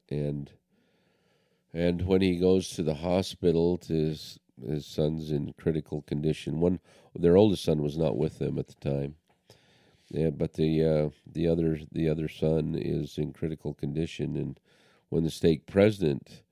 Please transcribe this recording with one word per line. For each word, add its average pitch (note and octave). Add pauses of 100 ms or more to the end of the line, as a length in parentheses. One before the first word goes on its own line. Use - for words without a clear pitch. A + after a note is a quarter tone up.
and, C#2+ (1200)
and F2
when F#2+
he F2+
goes F#2
to -
the D2+
hospital, F2
to E2+
his, D#2 (280)
his D2
son's D#2
in D2
critical D#2
condition. D2+
One, F2 (340)
their F2
oldest G2+
son D2+
was D2
not D2+
with D2+
them C#2+
at C#2+
the -
time. C#2 (920)
Yeah, D#2
but D#2+
the, D#2+
uh, D#2 (220)
the E2
other, E2 (140)
the D#2+
other D#2
son D#2
is D2+
in D2+
critical D#2
condition, D2
and C#2+ (520)
when E2
the D#2
stake -
president G2